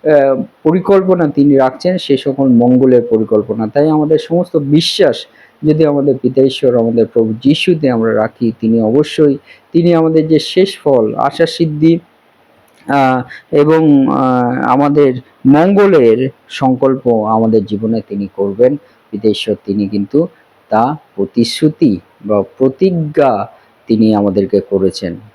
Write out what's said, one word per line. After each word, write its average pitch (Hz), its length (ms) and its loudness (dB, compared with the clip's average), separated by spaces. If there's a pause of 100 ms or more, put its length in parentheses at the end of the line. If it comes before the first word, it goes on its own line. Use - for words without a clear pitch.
আহ, 139 400 2 (200)
পরিকল্পনা 185 640 0
তিনি 143 280 2
রাখছেন 135 420 0
সে 135 200 -2
সকল 135 300 -2
মঙ্গলের 123 540 4
পরিকল্পনা। 110 680 -2
তাই 147 220 -2
আমাদের 151 280 0
সমস্ত 170 400 -4
বিশ্বাস 147 720 0 (360)
যদি 156 220 2
আমাদের 143 320 0
পিতা 131 240 0
ঈশ্বর, 131 380 0
আমাদের 113 280 0
প্রভু 113 260 -2
যিশুতে 151 560 0
আমরা 113 260 -2
রাখি, 110 360 -2 (100)
তিনি 113 200 0
অবশ্যই 143 560 0 (340)
তিনি 170 220 2
আমাদের 160 340 0
যে 156 120 2
শেষ - 400 -2
ফল, 120 360 0
আশা 139 300 -2
সিদ্ধি, 160 540 0 (880)
আহ, 131 340 0 (340)
এবং, 147 560 4
আহ, 127 520 0
আমাদের 143 500 2 (340)
মঙ্গলের 147 840 4 (180)
সংকল্প 127 760 -2
আমাদের 110 400 0
জীবনে 110 440 -4
তিনি 101 260 -8
করবেন। 107 420 -2 (340)
পিতা 107 180 -2
ঈশ্বর 104 260 -4 (100)
তিনি 101 220 -4
কিন্তু 104 400 -2 (420)
তা 123 280 -2 (180)
প্রতিশ্রুতি 117 840 -2 (260)
বা 104 180 -2 (140)
প্রতিজ্ঞা 147 920 -2 (400)
তিনি 110 280 2
আমাদেরকে 101 440 0
করেছেন। 92 560 -4 (200)